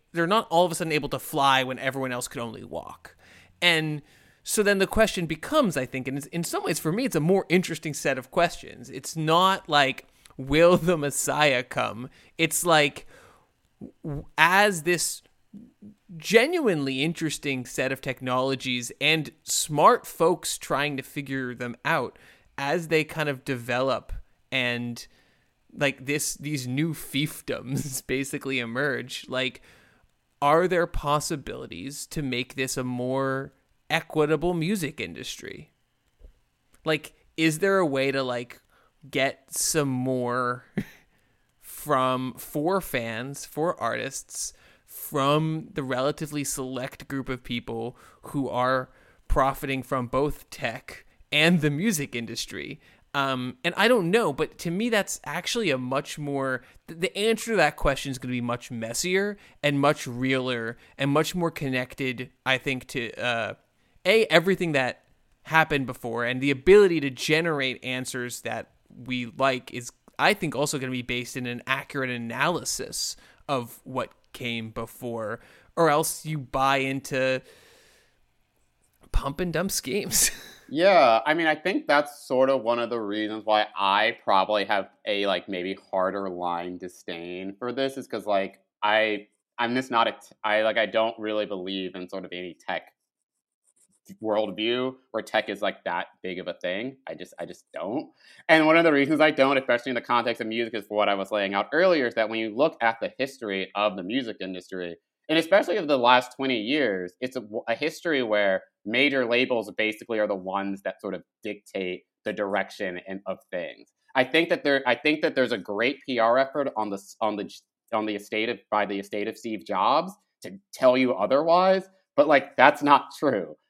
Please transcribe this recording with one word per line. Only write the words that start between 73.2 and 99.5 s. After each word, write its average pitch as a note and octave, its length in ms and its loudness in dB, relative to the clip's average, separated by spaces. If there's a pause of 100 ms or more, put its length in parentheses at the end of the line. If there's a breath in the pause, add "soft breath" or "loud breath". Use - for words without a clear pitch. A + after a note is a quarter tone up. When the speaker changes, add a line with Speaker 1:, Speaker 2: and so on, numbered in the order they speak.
Speaker 1:
of B2 380 -6
what B2+ 260 -6 (220)
came A#2 380 -6
before, A2+ 720 -8 (360 soft breath)
or E3 140 4
else D#3 340 0
you D#3 140 -6
buy C3+ 400 0
into C3 640 -2 (1700 soft breath)
pump - 280 0
and F3+ 140 -4
dump F3+ 180 -2
schemes. - 640 0
<laughs> - 40 -16 (340 loud breath)
Speaker 2:
Yeah, F3+ 520 6
I D3+ 80 4
mean, E3 120 2
I D#3 80 4
think C#3 320 -2
that's D3 400 2
sort C3 220 4
of C3 140 2
one A#2+ 160 2
of A#2 100 -2
the A#2+ 100 -2
reasons G#2+ 460 -4
why G#2+ 220 4 (100)
I G2+ 480 4
probably G2+ 400 4
have G2+ 240 0 (180)
a, G2+ 200 0
like, F#2 200 0
maybe F#2+ 300 -4 (140)
harder F#2+ 400 -2
line F2 480 -6
disdain F2+ 800 -10
for B2 140 -6
this C3+ 260 -4
is B2 80 -12
'cause, G#2 180 -8
like, G2 340 0 (240)
I, G#2+ 440 2 (320)
I'm A#2 160 0
just C3 160 -2
not A#2 180 4
a G2+ 40 -2
t-, - 300 -20
I, G#2+ 200 2
like, A2 160 2
I A2 80 2
don't A2 320 0
really G#2+ 260 -2
believe F#2+ 500 -6
in F2+ 140 -10
sort F#2+ 160 -10
of F2 80 -14
any F2+ 240 -10 (100)
tech F2 180 -4 (1400)
worldview A2 720 -2 (160)
where A2 120 -6
tech G#2+ 280 -2
is, G2 100 -6
like, G2 240 -4
that F2+ 220 -4 (160)
big F#2 160 -8
of F2+ 100 -8
a F2 60 -8
thing. A2 420 -6 (100)
I E2 100 -12
just, F2 220 -16
I F2 60 -8
just E2+ 300 -18
don't. G#2 340 -6 (400 soft breath)
And D#3+ 160 8
one D#3+ 140 6
of E3 60 6
the D#3+ 80 6
reasons C#3 280 2
I D#3 100 8
don't, C3+ 280 4